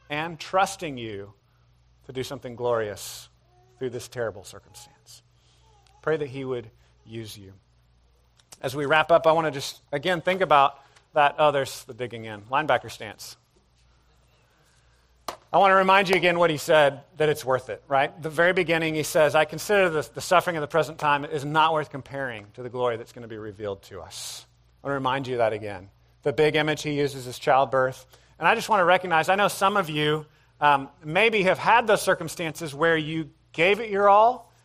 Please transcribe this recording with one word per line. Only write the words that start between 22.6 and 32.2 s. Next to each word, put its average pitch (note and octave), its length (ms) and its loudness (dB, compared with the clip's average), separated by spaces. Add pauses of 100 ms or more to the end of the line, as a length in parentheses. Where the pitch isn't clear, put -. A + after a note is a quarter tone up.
the B2 60 -10
glory A#2+ 280 -2
that's A#2 160 -14
gonna A#2 160 -16
be A2 100 -14
revealed G2+ 460 -10
to F#2 180 -16
us." - 440 -16 (380)
I C3+ 40 -10
wanna C#3 60 -4
remind C3+ 320 -4
you B2+ 120 -4
that A2 140 2
again. G2+ 380 -10 (320)
The D3 100 -2
big D3+ 240 2
image D3+ 260 -2
he D3+ 100 -6
uses C#3 340 -4
is B2+ 120 -12
childbirth. C3 640 0 (340)
And D#3 80 -2
I G3 80 4
just A3+ 140 -4
wanna G3+ 160 4
recognize, F3 460 2
I F#3+ 60 2
know G3+ 120 2
some G3 300 0
of F3 100 0
you, D3+ 380 -2 (340)
um, C#3+ 300 2 (120)
maybe G3 420 0
have F3 140 2
had G3 280 2
those G#3 160 2
circumstances E3 720 -4